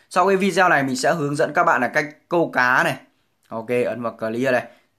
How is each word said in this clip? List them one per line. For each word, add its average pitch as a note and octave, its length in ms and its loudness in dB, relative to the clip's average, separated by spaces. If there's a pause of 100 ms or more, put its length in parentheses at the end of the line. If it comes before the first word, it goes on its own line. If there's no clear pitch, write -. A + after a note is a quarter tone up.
(100)
Sau F#3 180 2
cái G3 80 4
video F#3 320 2
này D3 140 4
mình C3+ 140 -2
sẽ C#3 180 0
hướng C#3+ 220 -2
dẫn D3 180 0
các F3 100 2
bạn C#3+ 160 2
là A#2+ 80 0
cách D3+ 280 -4 (120)
câu E3 240 0
cá C3 320 2
này. C#3 120 -2 (520)
Ok, A2+ 200 -12 (180)
ấn A2+ 160 -6
vào A2 100 -8
clear A#2+ 400 -4
này. A#2 140 0 (320)